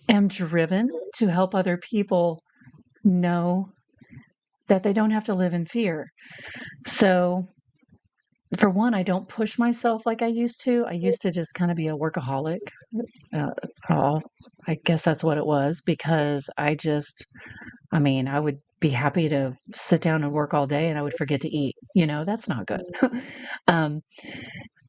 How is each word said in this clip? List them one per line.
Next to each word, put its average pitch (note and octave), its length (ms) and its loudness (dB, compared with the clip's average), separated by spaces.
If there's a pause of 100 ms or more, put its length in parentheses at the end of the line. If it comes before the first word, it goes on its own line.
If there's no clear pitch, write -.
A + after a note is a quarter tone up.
am G3+ 200 6
driven F3 600 0 (280)
to A3 100 2
help F#3 280 2
other F3+ 220 2
people F3 680 0 (600)
know F3+ 680 2 (960)
that F#3+ 140 4
they G3+ 100 2
don't G#3+ 200 2
have G#3+ 120 0
to G#3 100 -2
live F3+ 200 0
in E3+ 120 -2
fear. F3 460 -4 (760)
So, F3+ 640 4 (1080)
for G3+ 120 4
one, A3 240 2
I F#3 80 0
don't F#3+ 260 -2
push A3 300 -4
myself A#3 480 0
like A3+ 160 -2
I A#3 60 0
used A#3 360 -2
to. A#3+ 220 2
I - 60 -8
used F#3 300 -2
to F#3+ 80 0
just E3 240 -4
kinda F3 200 0
be D#3+ 140 -2
a D#3 80 -2
workaholic. D3 640 -2 (720)
Uh, D3 180 -2 (360)
I'll, D3+ 340 2 (460)
I D#3 160 0
guess E3 180 0
that's D#3+ 220 0
what D3+ 140 2
it D3 80 -2
was, D3 400 0
because D3 720 0
I D3 180 0
just, D3 500 -2 (640)
I D#3+ 80 4
mean, C3+ 280 2
I C#3+ 120 0
would C#3+ 180 -2 (220)
be D#3 100 2
happy D3 400 0
to C3+ 260 0 (180)
sit - 280 2
down D#3+ 220 2
and C#3+ 80 -2
work D3+ 220 -2
all D3 140 2
day, D3+ 220 0
and D3+ 80 -2
I C#3+ 40 -2
would C#3+ 120 -4
forget C#3 280 -2
to E3+ 60 -4
eat, C#3+ 280 -2 (180)
you E3+ 120 6
know, D3+ 180 -2
that's A3 240 -4
not - 180 -4
good. - 180 -4 (180)
<laughs> B3 200 0 (460)
Um, D#3 340 2 (880)